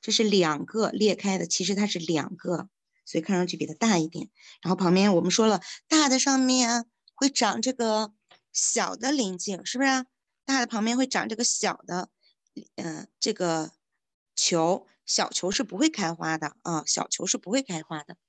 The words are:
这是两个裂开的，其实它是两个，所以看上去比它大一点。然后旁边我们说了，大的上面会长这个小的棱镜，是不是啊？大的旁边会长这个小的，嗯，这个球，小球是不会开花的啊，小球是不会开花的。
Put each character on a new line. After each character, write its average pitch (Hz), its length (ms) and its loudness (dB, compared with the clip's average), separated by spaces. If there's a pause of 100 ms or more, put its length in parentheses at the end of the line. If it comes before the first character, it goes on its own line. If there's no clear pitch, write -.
这 - 120 -4
是 220 100 4
两 170 420 4
个 214 260 0
裂 202 260 2
开 196 200 0
的， 175 120 -4
其 - 160 -2
实 190 100 0
它 202 140 0
是 196 100 -4
两 165 380 -2
个， 180 320 -4 (360)
所 - 140 -4
以 165 40 -4
看 190 140 0
上 180 80 2
去 175 120 -6
比 156 100 -4
它 156 80 -10
大 220 240 4
一 156 80 0
点。 - 240 -10 (320)
然 170 80 -2
后 185 60 2
旁 180 180 4
边 190 220 6
我 165 40 4
们 175 120 0
说 220 160 4
了， 196 120 4 (280)
大 311 200 4
的 262 120 2
上 269 180 2
面 247 500 2 (240)
会 277 160 0
长 226 320 0
这 254 120 -2
个 220 420 0 (380)
小 185 420 -2
的 226 160 -2
棱 220 260 0
镜， 180 300 -8
是 - 120 -6
不 262 40 2
是 269 80 4
啊？ 262 160 0 (380)
大 269 160 0
的 233 80 0
旁 220 160 -2
边 233 120 0
会 262 120 2
长 208 200 -2
这 226 60 -6
个 226 80 -4
小 - 420 -2
的， 180 240 -6 (680)
嗯， 160 320 -10 (100)
这 - 140 -2
个 165 400 -2 (640)
球， 170 500 2 (180)
小 - 240 0
球 - 220 -4
是 - 140 -2
不 185 120 -12
会 302 140 2
开 180 240 -4
花 160 240 -4
的 151 240 -8
啊， 165 240 -4
小 - 220 -2
球 - 180 -6
是 - 100 -2
不 - 140 -10
会 269 140 0
开 165 180 -8
花 151 220 -10
的。 - 120 -20 (120)